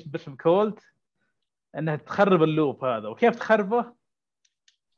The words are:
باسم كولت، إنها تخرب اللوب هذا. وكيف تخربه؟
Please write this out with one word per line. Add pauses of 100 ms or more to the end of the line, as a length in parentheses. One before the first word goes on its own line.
باسم
كولت، (1000)
إنها
تخرب
اللوب
هذا.
وكيف
تخربه؟ (1040)